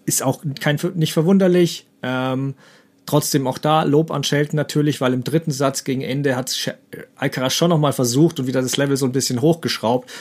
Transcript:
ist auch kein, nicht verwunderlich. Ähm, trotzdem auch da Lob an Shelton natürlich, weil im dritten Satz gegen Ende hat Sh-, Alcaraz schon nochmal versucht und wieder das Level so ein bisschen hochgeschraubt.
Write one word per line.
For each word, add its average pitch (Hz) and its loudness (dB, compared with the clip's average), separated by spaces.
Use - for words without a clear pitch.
ist - -2
auch 135 -2
kein, 147 0
nicht 156 -2
verwunderlich. 180 2
Ähm, 131 -4
trotzdem 143 0
auch 127 -4
da 156 2
Lob 156 2
an 139 -2
Shelton 147 0
natürlich, 147 0
weil 127 2
im 127 -2
dritten 160 -2
Satz 135 -2
gegen 135 -4
Ende 135 -2
hat 123 -4
Sh-, - -6
Alcaraz 131 -2
schon 175 2
nochmal 151 2
versucht 135 2
und 127 -2
wieder 131 0
das 127 -2
Level 139 2
so 135 0
ein 127 0
bisschen 127 -2
hochgeschraubt. 127 0